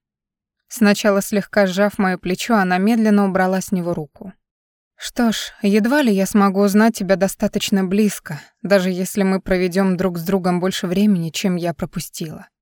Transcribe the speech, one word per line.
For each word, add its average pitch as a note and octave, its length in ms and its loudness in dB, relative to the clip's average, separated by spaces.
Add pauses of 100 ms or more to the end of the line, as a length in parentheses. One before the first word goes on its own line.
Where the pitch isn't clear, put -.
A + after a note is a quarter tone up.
(680)
Сначала G#3 540 2
слегка G3+ 440 -2
сжав G3 320 -2
мое F#3 200 -2
плечо, F#3 380 -2
она F#3 200 0
медленно G#3 480 2
убрала F#3 380 0
с - 100 -14
него F3 220 -2
руку. E3 400 -12 (640)
«Что - 320 -2
ж, - 220 -6 (100)
едва G#3+ 400 2
ли A#3 100 2
я F#3+ 140 0
смогу G3 360 2
узнать G#3 340 4
тебя F#3+ 200 0
достаточно G3 680 -2
близко, F#3+ 560 -2 (220)
даже F#3+ 280 2
если F#3 340 -2
мы F#3+ 160 0
проведем F#3 560 0
друг F3+ 200 -2
с E3 60 -6
другом F3+ 360 0
больше F#3 280 -2
времени, F3+ 420 2
чем F3+ 280 -2
я E3+ 180 -4
пропустила. - 760 -10 (140)